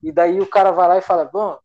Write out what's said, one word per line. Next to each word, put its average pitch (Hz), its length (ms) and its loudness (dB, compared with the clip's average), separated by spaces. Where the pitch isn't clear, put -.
e 160 100 -10
daí 175 280 0
o 190 60 -2
cara 196 240 2
vai 180 180 2
lá 180 100 4
e 180 40 -2
fala, 175 300 -2
"Vam-, 196 320 -6